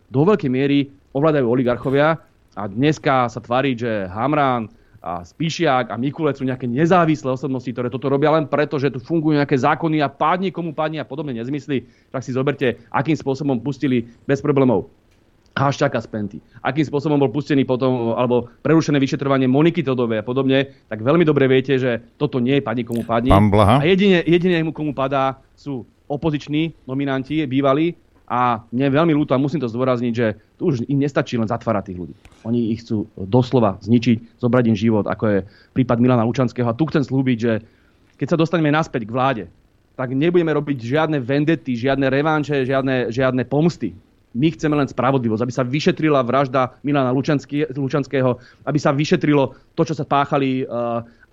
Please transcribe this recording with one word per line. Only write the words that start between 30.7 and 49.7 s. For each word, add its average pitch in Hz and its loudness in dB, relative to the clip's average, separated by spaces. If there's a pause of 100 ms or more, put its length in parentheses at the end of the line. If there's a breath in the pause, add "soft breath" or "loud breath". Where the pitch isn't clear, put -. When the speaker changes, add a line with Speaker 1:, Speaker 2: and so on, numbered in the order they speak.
Speaker 1:
už 120 -4
im 143 -2
nestačí 139 -2
len 113 0
zatvárať 104 -2
tých 90 -10
ľudí. 80 -12 (320)
Oni 117 -2
ich 110 -4
chcú 107 -4 (140)
doslova 107 2
zničiť, 117 0
zobrať 123 2 (100)
im 107 2
život, 110 2
ako - -4
je 101 2 (360 soft breath)
prípad 123 0
Milana 123 4
Lučanského. 120 -2
A 117 0
tu 151 -2
chcem 139 0
slúbiť, 127 0
že 110 0 (540 soft breath)
keď 139 -6
sa 156 2
dostaneme 160 0
naspäť 147 -2
k 113 -10
vláde, 127 -2 (560)
tak 127 -6
nebudeme 160 2
robiť 147 -2
žiadne 147 0
vendety, 143 0
žiadne 135 0
revanše, 143 0
žiadne, 131 0
žiadne 127 0
pomsty. 147 0 (420)
My 147 2
chceme 151 -2
len 147 0
spravodlivosť, 120 0
aby 127 -4
sa 135 -2
vyšetrila 147 0
vražda 127 0
Milana 135 0
Lučanský-, 147 -2
Lučanského, 131 -2 (240 loud breath)
aby 143 -2
sa 165 2
vyšetrilo 147 2 (240 loud breath)